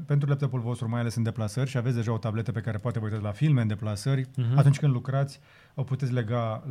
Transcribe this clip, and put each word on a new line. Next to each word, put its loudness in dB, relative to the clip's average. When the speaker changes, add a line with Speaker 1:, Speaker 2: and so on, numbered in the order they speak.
Speaker 1:
pentru 2
laptopul 0
vostru, -4
mai 0
ales -2
în 0
deplasări, -2
și -4
aveți 0
deja 0
o 0
tabletă -2
pe -2
care -4
poate -2
vă -2
uitați -2
la -2
filme 4
în 2
deplasări, -2
Speaker 2:
Mhm. 2
Speaker 1:
atunci 6
când 4
lucrați, -2
o -4
puteți -2
lega -2